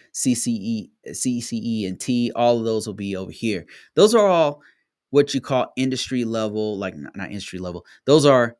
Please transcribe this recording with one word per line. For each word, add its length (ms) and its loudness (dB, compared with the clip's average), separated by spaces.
C 220 0
C 180 -2
E, 600 -8
C 280 -4
C 220 -8
E 240 -4
and 140 -6
T, 340 -2
all 240 2
of 60 -4
those 220 -2
will 80 -8
be 200 -6
over 180 -8
here. 340 -4
Those 200 6
are 120 6
all 360 2
what 220 4
you 80 -2
call 360 -2
industry 480 -2
level, 520 -4
like, 180 -4
n-, 200 -16
not 140 -10
industry 320 -10
level. 260 -10
Those 220 6
are 340 4